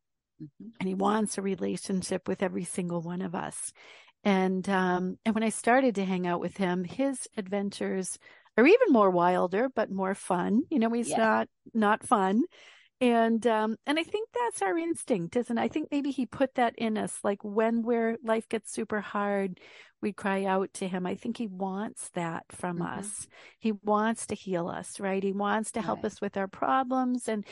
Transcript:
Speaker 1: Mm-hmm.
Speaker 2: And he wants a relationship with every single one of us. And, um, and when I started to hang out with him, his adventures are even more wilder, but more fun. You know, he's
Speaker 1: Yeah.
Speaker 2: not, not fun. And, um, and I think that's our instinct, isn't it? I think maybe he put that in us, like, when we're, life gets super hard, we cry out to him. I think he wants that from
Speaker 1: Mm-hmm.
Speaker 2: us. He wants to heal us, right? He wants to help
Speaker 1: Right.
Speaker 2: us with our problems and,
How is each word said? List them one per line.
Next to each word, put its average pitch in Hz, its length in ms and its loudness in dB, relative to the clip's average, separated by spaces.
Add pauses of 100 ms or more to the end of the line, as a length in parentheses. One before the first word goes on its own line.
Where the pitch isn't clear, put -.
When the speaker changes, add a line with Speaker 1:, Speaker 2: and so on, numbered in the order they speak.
(420)
Speaker 1:
Mm-hmm. 196 280 -18 (100)
Speaker 2:
And 190 80 -4
he 190 60 -2
wants 202 460 0
a - 20 -4
relationship 190 840 -4
with 190 160 -2
every 185 220 -2
single 175 360 -4
one 175 220 -6
of 175 100 -6
us. - 400 -8 (500)
And, 190 460 2
um, 185 560 0
and 220 80 2
when 220 100 0
I 226 60 2
started 240 460 4
to 196 100 -2
hang 180 220 0
out 175 120 0
with - 180 -6
him, 185 260 0
his 262 520 -4
adventures 196 840 -4 (380)
are 233 100 8
even 453 240 8
more 208 180 8
wilder, 180 640 4
but 220 160 -2
more 190 240 -2
fun. 190 560 0
You 320 80 0
know, 226 140 4
he's 240 180 -2
Speaker 1:
Yeah. - 80 0
Speaker 2:
not, 220 320 2 (240)
not 214 320 4
fun. 208 380 2 (560)
And, 226 460 4
um, 220 400 2
and 302 140 0
I 339 40 -2
think 427 300 -4
that's 480 300 -2
our 381 120 0
instinct, 320 600 -2
isn't 240 200 0
it? 233 60 0
I 240 60 0
think 214 240 -4
maybe 285 180 0
he 262 160 -2
put - 300 -2
that 233 220 2
in 220 200 -2
us, 196 260 -4
like, 202 200 -2
when 220 400 0
we're, 226 400 0
life 220 260 0
gets - 220 -6
super 214 300 -4
hard, 202 580 -2 (420)
we 214 120 -2
cry 196 320 -2
out 190 300 0
to 196 120 -6
him. 180 180 -4
I 185 80 -2
think 226 240 -6
he 240 80 -4
wants 190 720 -6
that 170 360 -6
from 175 280 -6
Speaker 1:
Mm-hmm. 175 200 -6
Speaker 2:
us. 202 280 -12 (320)
He 220 120 0
wants 214 560 0
to 208 80 -6
heal 175 320 -4
us, - 320 -10
right? 196 220 -2
He 196 100 0
wants 202 420 -2
to 233 100 -4
help 214 160 -2
Speaker 1:
Right. - 60 -4
Speaker 2:
us - 160 -6
with 202 160 -6
our 196 100 -2
problems 254 800 0
and, 214 240 -2